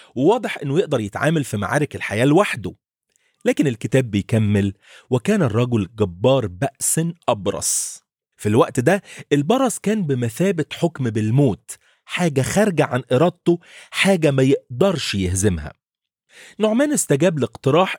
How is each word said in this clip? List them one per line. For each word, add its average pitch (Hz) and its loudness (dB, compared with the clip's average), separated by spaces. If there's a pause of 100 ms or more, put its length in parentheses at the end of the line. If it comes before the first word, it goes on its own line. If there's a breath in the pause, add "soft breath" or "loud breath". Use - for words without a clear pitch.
(140 soft breath)
وواضح 208 0
إنه 143 -2
يقدر 147 0
يتعامل 139 -2
في - -6
معارك 110 -2
الحياة 107 -2
لوحده. 147 2 (720)
لكن 240 2
الكتاب 127 0
بيكمل: 101 0 (360 soft breath)
"وكان 196 0
الرجل 117 0 (100)
جبار 107 2
بأس 95 -4 (280)
أبرص." - -4 (320)
في - -4
الوقت 123 2
ده 170 2 (300 loud breath)
البرص 202 2
كان 214 -2
بمثابة 147 -2
حكم 135 -2
بالموت، 110 0 (280)
حاجة 151 -2
خارجة 180 0
عن 127 -2 (100)
إرادته، 170 2 (320 loud breath)
حاجة 175 2
ما 135 2
يقدرش 139 0
يهزمها. 92 -2 (840 loud breath)
نعمان 226 0
استجاب 160 0
لاقتراح 135 0